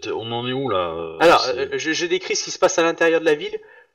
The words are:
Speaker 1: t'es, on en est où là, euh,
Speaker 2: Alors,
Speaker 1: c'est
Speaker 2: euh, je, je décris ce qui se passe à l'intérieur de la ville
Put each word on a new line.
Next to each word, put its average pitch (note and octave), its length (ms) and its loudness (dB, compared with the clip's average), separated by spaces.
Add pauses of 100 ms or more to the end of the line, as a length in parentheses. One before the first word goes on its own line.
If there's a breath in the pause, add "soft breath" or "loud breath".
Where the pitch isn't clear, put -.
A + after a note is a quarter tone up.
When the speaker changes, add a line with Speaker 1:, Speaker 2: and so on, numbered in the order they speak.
Speaker 1:
t'es, G#2+ 100 -6
on G#2+ 200 -6
en A#2+ 160 -4
est B2+ 60 -2
où C3+ 160 -2
là, F#2 220 0
euh, E2 280 -8
Speaker 2:
Alors, D#3 220 6
Speaker 1:
c'est B2 160 -2
Speaker 2:
euh, C3+ 200 -4
je, C#3 140 -4
je D#3 140 -4
décris F3+ 320 -2
ce - 80 -6
qui D#3 60 -8
se - 80 -12
passe F3 200 2
à E3 40 4
l'intérieur E3 360 2
de D#3+ 60 -4
la D3+ 100 4
ville G#4 240 -6 (360 loud breath)